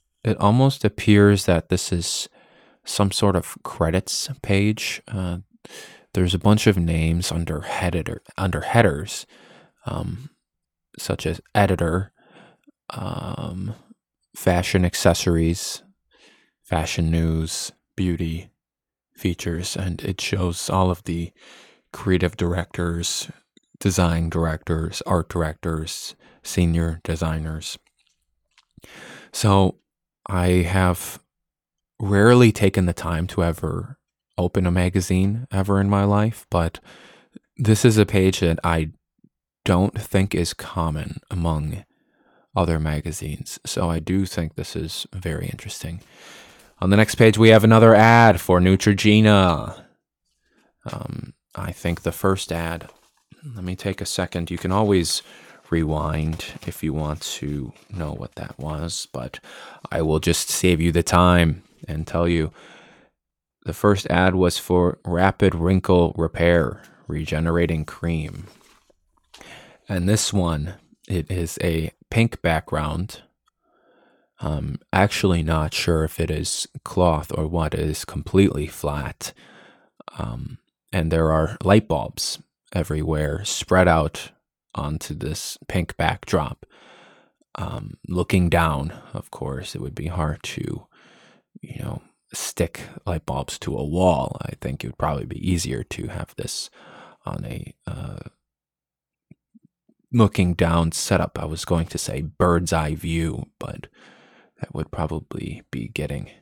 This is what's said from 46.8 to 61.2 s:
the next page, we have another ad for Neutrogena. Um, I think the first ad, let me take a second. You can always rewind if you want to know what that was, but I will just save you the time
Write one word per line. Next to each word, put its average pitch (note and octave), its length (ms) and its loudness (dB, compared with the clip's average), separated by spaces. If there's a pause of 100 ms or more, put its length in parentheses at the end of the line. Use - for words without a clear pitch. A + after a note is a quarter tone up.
the G2+ 80 6
next G#2+ 180 4
page, A2 220 8
we A2 120 8
have A2 140 10
another A2+ 320 10
ad A2+ 460 8
for F2+ 180 4
Neutrogena. F#2+ 1200 4 (1080)
Um, - 420 -10 (220)
I - 160 -6
think E2+ 300 -4
the - 100 -2
first F#2+ 400 -2
ad, E2 380 -6 (640)
let F#2+ 80 -12
me F2+ 120 -6
take - 260 -6
a F#2 40 -8
second. F2 460 -4
You F2 60 -4
can F#2 140 -4
always G2 500 2 (480)
rewind D#2 760 -2 (220)
if - 160 -10
you D#2 100 -2
want D2+ 280 -6
to D2 500 -8 (180)
know E2 220 -8
what - 240 -14
that - 240 -14
was, D#2 540 -8
but - 260 -10 (520)
I E2 100 -2
will D#2 180 2
just - 300 0
save F2+ 320 2
you E2+ 100 2
the E2 120 2
time F2 600 4 (240)